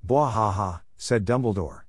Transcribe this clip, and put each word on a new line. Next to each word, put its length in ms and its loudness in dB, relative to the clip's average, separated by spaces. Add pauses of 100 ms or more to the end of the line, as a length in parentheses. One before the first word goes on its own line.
Bwah 260 2
ha 200 2
ha, 300 -4 (160)
said 280 0
Dumbledore. 640 -2